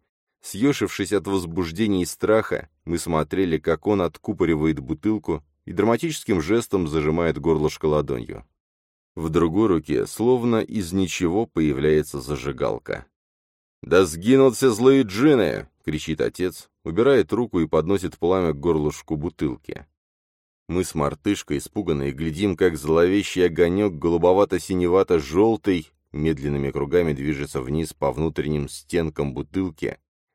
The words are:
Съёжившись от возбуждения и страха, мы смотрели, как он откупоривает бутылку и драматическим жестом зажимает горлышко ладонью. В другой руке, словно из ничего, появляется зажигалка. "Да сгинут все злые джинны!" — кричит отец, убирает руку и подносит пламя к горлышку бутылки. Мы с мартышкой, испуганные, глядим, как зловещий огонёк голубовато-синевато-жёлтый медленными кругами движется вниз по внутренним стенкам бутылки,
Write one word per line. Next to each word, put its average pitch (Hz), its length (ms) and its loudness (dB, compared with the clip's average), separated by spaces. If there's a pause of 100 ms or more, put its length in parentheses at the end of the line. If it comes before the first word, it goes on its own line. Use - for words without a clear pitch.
(420)
Съёжившись 104 720 -2
от 92 120 0
возбуждения 90 760 -2
и - 20 -6
страха, - 640 -2 (160)
мы 82 140 -4
смотрели, 82 580 0
как 80 300 -2
он 101 160 2
откупоривает 80 760 0
бутылку 78 640 -4 (220)
и 95 80 -12
драматическим 113 680 0
жестом 95 460 0
зажимает 78 520 0
горлышко 76 480 0
ладонью. 69 580 -2 (720)
В 80 140 -6
другой 85 380 2
руке, 76 380 0
словно 117 560 0
из 90 320 -6
ничего, 92 540 0
появляется 73 720 0
зажигалка. 64 880 -6 (720)
"Да 90 240 4
сгинут 113 500 4
все 135 140 4
злые 131 320 6
джинны!" — 101 640 2 (160)
кричит 78 380 -4
отец, - 480 -4 (140)
убирает 104 500 2
руку 113 280 -2
и 78 60 0
подносит 85 520 0
пламя 87 340 2
к 71 60 -12
горлышку 76 560 -2
бутылки. - 720 -8 (840)
Мы 87 140 0
с - 100 -12
мартышкой, 76 640 -2
испуганные, 73 540 -4
глядим, 80 440 -2
как 85 220 2
зловещий 90 680 2
огонёк 87 520 2
голубовато-синевато-жёлтый 90 2000 2 (200)
медленными 71 580 -2
кругами 71 440 0
движется 71 480 -4
вниз 76 320 -4
по 69 180 -2
внутренним 76 580 -4
стенкам 76 640 -4
бутылки, 78 640 -6 (380)